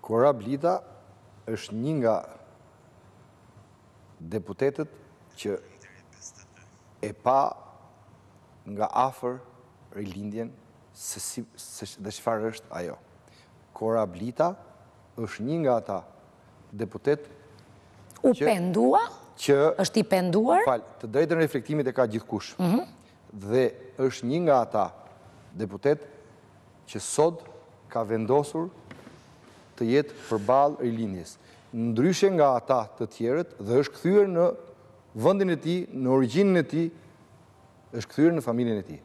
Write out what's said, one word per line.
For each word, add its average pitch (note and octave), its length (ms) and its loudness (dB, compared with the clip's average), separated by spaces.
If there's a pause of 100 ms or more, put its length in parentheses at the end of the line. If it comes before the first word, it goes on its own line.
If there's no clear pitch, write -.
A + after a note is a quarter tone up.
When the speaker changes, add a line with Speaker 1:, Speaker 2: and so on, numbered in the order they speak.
Speaker 1:
Korab A#2+ 400 2
Lita C#3+ 380 -2 (640)
është A2 320 -8
një C3+ 220 -4
nga A2+ 120 2 (2000)
deputetët G#2 760 -4 (440)
që G2+ 200 -6 (1500)
e G#2 100 -6
pa C3 280 2 (1300)
nga G#2 220 -4 (180)
afër B2+ 320 -6 (560)
rilindjen G#2 560 -8 (460)
se - 240 -12
si, - 240 -10 (100)
se, - 320 -14 (140)
dhe G2+ 120 -10
çfarë A2+ 400 -2
është - 200 -16
ajo. F2 240 -8 (800)
Korab A2 400 -2
Lita B2 380 -2 (680)
është G#2+ 260 -8
një D#3+ 160 -2
nga B2+ 200 2
ata G2 160 -6 (720)
deputet A2+ 560 -4 (920)
Speaker 2:
U C4 100 6
Speaker 1:
që, - 160 0
Speaker 2:
pendua? A3 540 2 (320)
Speaker 1:
që C#3 220 4 (200)
Speaker 2:
Është G3+ 240 0
i - 40 2
penduar? G#3 600 2
Speaker 1:
Fal, A#2 180 2 (200)
të A2+ 100 -10
drejtën D#3+ 260 2
reflektimit D3 480 0
e B2+ 80 -2
ka B2+ 140 4
gjithkush. G#2+ 480 -6
Speaker 2:
Mhm. G3 300 0 (460)
Speaker 1:
Dhe G#2+ 340 0 (320)
është C3 280 -2
një C#3+ 160 0
nga C#3+ 200 6
ata G#2 240 0 (640)
deputet G2+ 500 -2 (880)
që G#2+ 120 -10
sot D#3+ 440 0 (420)
ka A#2 160 -4
vendosur C3+ 680 0 (1040)
të A#2 160 -2
jetë C#3+ 320 2
përballë B2+ 580 2
rilindjes. A2+ 560 -4 (360)
Ndryshe A#2+ 600 2
nga D3 240 4
ata B2 240 0 (140)
të A2+ 120 -6
tjerët, C3 500 -4
dhe A#2 260 2
është - 160 -4
kthyer G3 300 4
në F3 180 2 (680)
vendin F3+ 380 2
e D#3 40 0
tij, F3 340 -2
në C3 180 -4
origjinën C3+ 480 4
e D#3 80 4
tij, E3 220 -2 (1080)
është A2+ 220 -10
kthyer E3 180 4
në D#3 100 -2
familjen A#2 380 -2
e F2+ 80 -12
tij. D2+ 160 -16